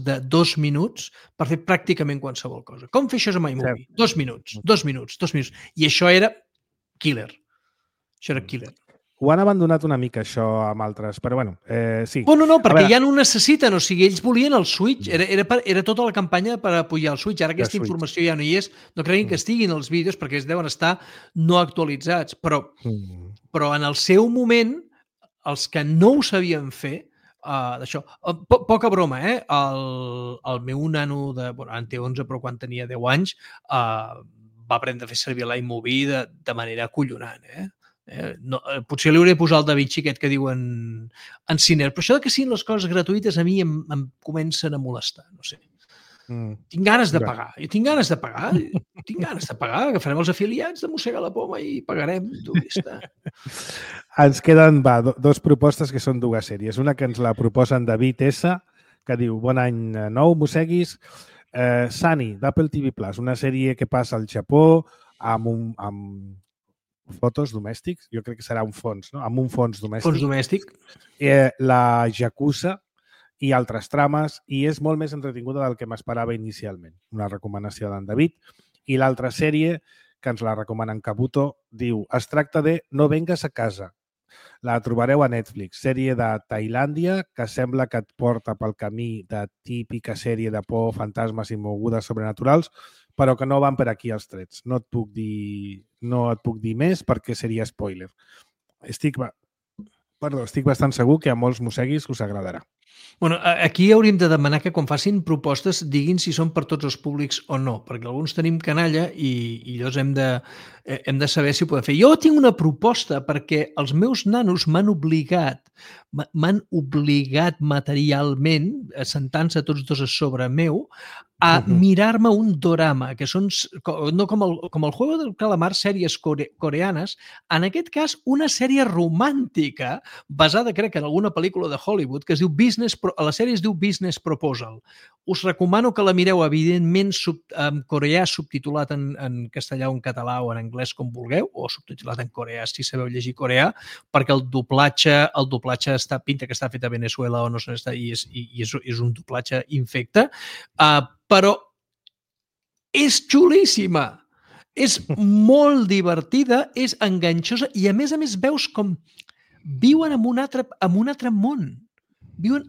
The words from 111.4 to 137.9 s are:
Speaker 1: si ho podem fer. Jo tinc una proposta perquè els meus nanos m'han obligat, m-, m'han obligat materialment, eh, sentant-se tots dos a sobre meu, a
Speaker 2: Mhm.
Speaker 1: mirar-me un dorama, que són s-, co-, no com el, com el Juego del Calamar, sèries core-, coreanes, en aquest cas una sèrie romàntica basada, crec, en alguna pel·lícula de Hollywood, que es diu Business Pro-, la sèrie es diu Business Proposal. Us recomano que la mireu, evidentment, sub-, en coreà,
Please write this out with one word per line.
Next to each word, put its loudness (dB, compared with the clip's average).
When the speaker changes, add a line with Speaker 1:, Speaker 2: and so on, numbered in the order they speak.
Speaker 1:
si -2
ho 0
podem 0
fer. 0
Jo 8
tinc 4
una 8
proposta 0
perquè -2
els -2
meus 2
nanos 2
m'han 2
obligat, 0
m-, -6
m'han 2
obligat 0
materialment, 0
eh, -6
sentant-se -2
tots -4
dos -2
a -2
sobre -2
meu, 0
a 6
Speaker 2:
Mhm. 4
Speaker 1:
mirar-me 6
un 2
dorama, 2
que -6
són 0
s-, -4
co-, -4
no 2
com 0
el, 0
com -2
el 0
Juego 0
del -4
Calamar, 0
sèries -2
core-, -4
coreanes, -2
en 2
aquest -2
cas -2
una 2
sèrie 2
romàntica 0
basada, 2
crec, -2
en -2
alguna 0
pel·lícula -2
de -4
Hollywood, -2
que 0
es 2
diu 2
Business 2
Pro-, -4
la 0
sèrie 0
es -2
diu 0
Business -2
Proposal. -4
Us -4
recomano 2
que 0
la 6
mireu, 4
evidentment, 2
sub-, -4
en -2
coreà, 2